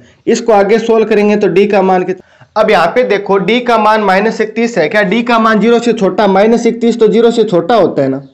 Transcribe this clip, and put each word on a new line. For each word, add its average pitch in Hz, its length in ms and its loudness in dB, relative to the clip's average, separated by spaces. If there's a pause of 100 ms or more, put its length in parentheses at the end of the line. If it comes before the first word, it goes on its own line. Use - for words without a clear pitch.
(280)
इसको 233 240 0
आगे 202 280 2
solve 226 260 0
करेंगे 208 320 0
तो 208 100 0
डी 180 200 2
का 202 140 0
मान 185 220 0
कितना, - 580 -8
अब 214 100 0
यहाँ 175 160 2
पे 247 160 0
देखो 196 340 -2
डी 196 220 -2
का 240 180 0
मान 214 240 0
माइनस 208 400 0
इकतीस 226 360 -4
है, 156 120 0
क्या 208 140 0
डी 214 200 -2
का 233 160 0
मान 220 200 0
ज़ीरो 233 200 2
से 233 140 0
छोटा, 196 340 0
माइनस 220 380 2
इकतीस 233 340 -2
तो 220 80 4
ज़ीरो 226 240 2
से 233 120 0
छोटा 180 320 -2
होता 165 260 0
है 135 80 -2
ना। 135 120 -6 (120)